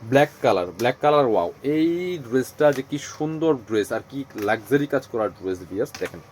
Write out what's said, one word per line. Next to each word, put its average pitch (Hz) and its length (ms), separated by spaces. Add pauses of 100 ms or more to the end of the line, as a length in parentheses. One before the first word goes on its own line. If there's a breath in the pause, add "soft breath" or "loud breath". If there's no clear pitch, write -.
ব্ল্যাক 139 200 (140)
কালার, 98 240
ব্ল্যাক 110 340
কালার, 147 260
ওয়াও, 90 260 (100)
এই 170 560 (100)
ড্রেসটা 131 440
যে 135 180
কি 147 80
সুন্দর 156 560
ড্রেস 107 380
আর 135 80 (100)
কি 139 140 (120)
লাক্সারি 110 500
কাজ 139 200
করা 110 220
ড্রেস, 92 300 (120)
ভিউয়ার্স, 98 300
দেখেন। 87 200 (120)